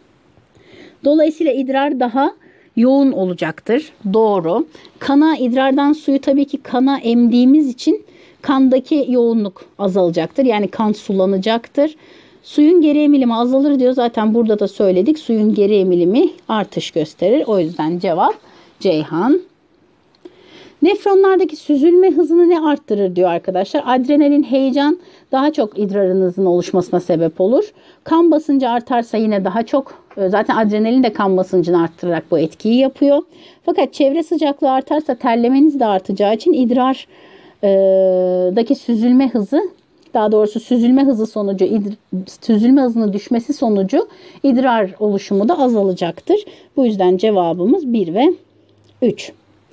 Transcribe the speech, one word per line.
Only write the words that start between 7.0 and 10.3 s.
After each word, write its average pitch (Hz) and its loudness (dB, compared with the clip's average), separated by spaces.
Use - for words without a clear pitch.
için 311 -2
kandaki 269 0
yoğunluk 233 -2
azalacaktır. 180 -2